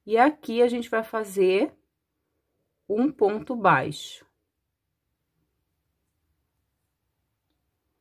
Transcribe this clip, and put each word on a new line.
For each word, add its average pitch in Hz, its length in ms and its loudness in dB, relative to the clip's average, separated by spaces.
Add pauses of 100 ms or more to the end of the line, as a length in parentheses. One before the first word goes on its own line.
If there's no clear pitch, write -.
E 214 140 0
aqui 240 440 2
a 240 60 4
gente 233 220 -6
vai 220 140 -2
fazer 196 680 0 (1160)
um 233 220 0
ponto 214 440 -2
baixo. 160 720 0 (3750)